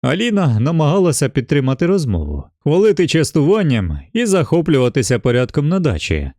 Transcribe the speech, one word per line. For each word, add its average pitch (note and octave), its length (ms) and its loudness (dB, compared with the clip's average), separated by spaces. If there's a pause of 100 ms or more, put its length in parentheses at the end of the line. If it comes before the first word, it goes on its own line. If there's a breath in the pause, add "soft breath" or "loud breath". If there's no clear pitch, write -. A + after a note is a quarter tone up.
Аліна F3 580 0
намагалася D#3 680 0
підтримати C3+ 560 -2
розмову, F#2 580 -2 (160)
хвалити F3+ 480 2
частуванням D3 920 0 (140)
і A#3+ 120 -2
захоплюватися C#3 960 0
порядком B2+ 500 0
на F#3+ 100 0
дачі D#2 600 -2